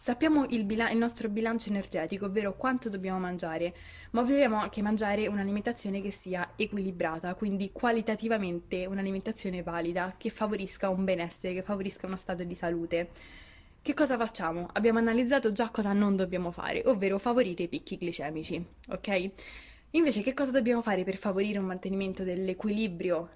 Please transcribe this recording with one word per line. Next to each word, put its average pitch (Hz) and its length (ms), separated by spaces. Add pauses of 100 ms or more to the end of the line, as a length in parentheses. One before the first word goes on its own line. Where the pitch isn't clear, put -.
Sappiamo 294 460
il 226 180
bila-, 220 260
il 226 80
nostro 233 300
bilancio 226 400
energetico, 196 580
ovvero 196 300
quanto 254 320
dobbiamo 190 320
mangiare, 175 520 (380)
ma 233 120
vogliamo 254 340
anche 208 260
mangiare 208 460
un'alimentazione 202 720
che 196 100
sia 180 460
equilibrata, 180 800
quindi 196 340
qualitativamente 214 1160
un'alimentazione 196 760
valida, 175 540
che - 120
favorisca 208 600
un 190 160
benessere, 180 500
che 185 80
favorisca 196 440
uno 185 100
stato 180 260
di 175 140
salute. 170 540 (720)
Che - 120
cosa 269 220
facciamo? 175 560
Abbiamo 226 260
analizzato 233 540
già 220 180
cosa 208 220
non 202 240
dobbiamo 180 340
fare, - 360
ovvero 196 340
favorire 226 420
i 170 60
picchi - 280
glicemici, 160 640 (280)
ok? 190 420 (600)
Invece 294 300
che 254 120
cosa 262 180
dobbiamo 240 300
fare 196 200
per 185 140
favorire 202 420
un 196 60
mantenimento 190 580
dell'equilibrio 185 1120